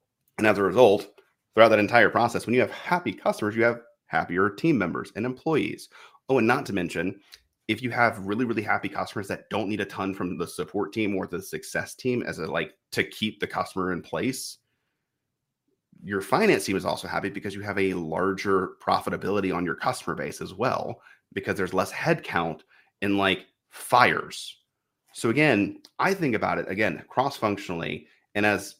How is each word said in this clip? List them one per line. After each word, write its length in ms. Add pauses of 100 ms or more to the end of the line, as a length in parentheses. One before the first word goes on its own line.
(380)
And 100
as 100
a 60
result, 580 (320)
throughout 160
that 100
entire 300
process, 360
when 100
you 60
have 100
happy 420
customers, 420
you 80
have 180 (260)
happier 420
team 280
members 380
and 100
employees. 640 (400)
Oh, 120
and 80
not 180
to 80
mention, 480 (480)
if 120
you 100
have 280
really, 240
really 180
happy 280
customers 400
that 200
don't 200
need 100
a 60
ton 280
from 240
the 80
support 460
team 240
or 120
the 140
success 540
team 280
as 160
a, 60
like, 280 (180)
to 140
keep 340
the 80
customer 460
in 80
place, 560 (1500)
your 160
finance 460
team 100
is 80
also 240
happy 220
because 260
you 60
have 180
a 140
larger 880
profitability 760
on 80
your 120
customer 400
base 260
as 120
well, 480 (300)
because 240
there's 180
less 200
headcount 680 (400)
and, 160
like, 300 (220)
fires. 880 (560)
So 160
again, 520 (180)
I 140
think 220
about 220
it, 120
again, 380
cross-functionally, 1000 (280)
and 100
as 340